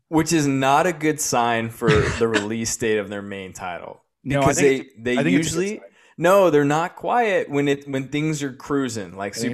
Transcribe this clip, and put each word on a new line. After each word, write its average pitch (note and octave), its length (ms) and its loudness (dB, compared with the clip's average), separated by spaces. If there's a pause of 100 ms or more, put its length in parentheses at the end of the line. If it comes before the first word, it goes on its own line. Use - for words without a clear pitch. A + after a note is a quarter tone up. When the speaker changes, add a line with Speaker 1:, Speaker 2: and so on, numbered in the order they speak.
Speaker 1:
Which D#3+ 240 2
is D3+ 140 2
not C#3 400 4
a F3+ 60 0
good D3+ 280 -2
sign A#2 500 0
for A2+ 200 0
Speaker 2:
<laughs> G#2 300 2
Speaker 1:
the A#2 80 2
release A2 480 -2
date G#2+ 220 0
of G2+ 100 -4
their G2+ 140 -6
main G2 300 -10
title. F2+ 520 -12 (180)
Speaker 2:
No, C#3 160 -2
I C3+ 40 2
Speaker 1:
Because C#3 180 2
Speaker 2:
think C#3+ 80 6
Speaker 1:
they, C3+ 180 0
Speaker 2:
it's - 120 -20
a, A2+ 40 -18
Speaker 1:
they B2 160 -2
Speaker 2:
I C#3+ 60 0
think D3+ 160 2
it's D#3+ 80 -2
a - 20 -4
good E3 120 -2
Speaker 1:
usually G3 60 -2 (100)
Speaker 2:
sign. - 80 -20 (320)
Speaker 1:
No, F3+ 320 6
they're D3 140 4
not D#3 300 0
quiet G3 560 0
when C#3+ 160 0
it, C#3+ 220 -2
when C3+ 200 -6
things D3+ 340 -2
are C3+ 100 -6
cruising, A2+ 640 -6
like G2 160 -8
Speaker 2:
I A2+ 80 -10
think A#2 40 -4
Speaker 1:
Super B2 100 -2